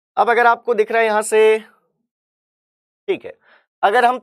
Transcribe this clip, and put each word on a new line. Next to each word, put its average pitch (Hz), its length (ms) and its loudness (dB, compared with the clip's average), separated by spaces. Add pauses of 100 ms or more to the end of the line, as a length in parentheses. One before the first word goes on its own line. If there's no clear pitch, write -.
(160)
अब 214 140 0
अगर 240 160 2
आपको 233 280 0
दिख 214 180 -2
रहा 226 80 0
है 226 60 0
यहाँ 214 160 -2
से, 220 360 2 (1500)
ठीक 185 160 -6
है, - 80 -16 (500)
अगर 220 220 2
हम 247 180 0